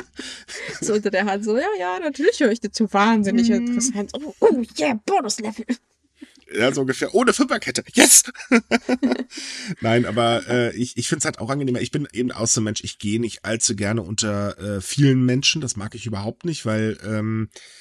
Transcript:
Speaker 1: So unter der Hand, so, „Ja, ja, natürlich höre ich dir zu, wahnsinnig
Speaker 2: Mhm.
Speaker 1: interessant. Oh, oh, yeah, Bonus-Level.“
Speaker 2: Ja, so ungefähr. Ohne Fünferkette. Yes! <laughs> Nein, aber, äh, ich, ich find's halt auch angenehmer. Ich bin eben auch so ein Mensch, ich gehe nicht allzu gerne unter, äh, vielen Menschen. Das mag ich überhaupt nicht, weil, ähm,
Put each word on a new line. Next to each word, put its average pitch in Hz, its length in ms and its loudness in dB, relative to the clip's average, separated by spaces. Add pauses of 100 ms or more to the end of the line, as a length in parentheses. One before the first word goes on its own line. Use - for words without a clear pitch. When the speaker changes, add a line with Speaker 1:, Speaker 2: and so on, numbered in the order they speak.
(800)
Speaker 1:
So 208 140 0
unter 208 160 0
der 196 160 2
Hand, 202 180 -2
so, 214 120 2
„Ja, 320 120 0 (100)
ja, 359 220 -2
natürlich 320 400 0
höre 247 120 6
ich 233 80 -2
dir 202 100 -6
zu, - 220 0
wahnsinnig 214 560 4
Speaker 2:
Mhm. 233 80 4
Speaker 1:
interessant. 240 580 -2
Oh, 294 260 -8
oh, 302 220 6 (160)
yeah, 269 280 0
Bonus-Level.“ 220 580 -2 (880)
Speaker 2:
Ja, 117 200 0
so 139 80 -2
ungefähr. 131 340 -2
Ohne 233 180 4
Fünferkette. - 600 0
Yes! - 320 8 (260)
<laughs> 247 1300 -2
Nein, 113 260 2
aber, 117 420 0
äh, 120 280 0
ich, 123 200 -4
ich 120 120 -4
find's 156 160 -2
halt 151 140 -4
auch 110 120 -6
angenehmer. 131 300 -2
Ich - 100 -6
bin 147 220 -4
eben 123 200 -2
auch 110 140 -4
so - 140 0
ein 110 40 0
Mensch, 107 180 -4
ich - 160 -12
gehe 107 220 -2
nicht 113 240 -6
allzu 110 320 -2
gerne 104 260 -2
unter, 101 560 -4
äh, 101 220 -6
vielen 131 440 2
Menschen. 131 360 2
Das 135 160 -6
mag 101 180 -10
ich 113 120 -12
überhaupt 104 380 -8
nicht, 165 200 -6
weil, 110 400 -2
ähm, 110 460 -4 (300)